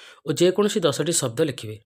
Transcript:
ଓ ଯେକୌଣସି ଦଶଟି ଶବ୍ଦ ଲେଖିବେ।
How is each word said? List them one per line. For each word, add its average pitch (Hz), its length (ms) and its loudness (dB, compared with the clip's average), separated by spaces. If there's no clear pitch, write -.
ଓ 143 100 -10
ଯେକୌଣସି 185 480 2
ଦଶଟି 160 340 0
ଶବ୍ଦ 120 280 -2
ଲେଖିବେ। 117 340 -4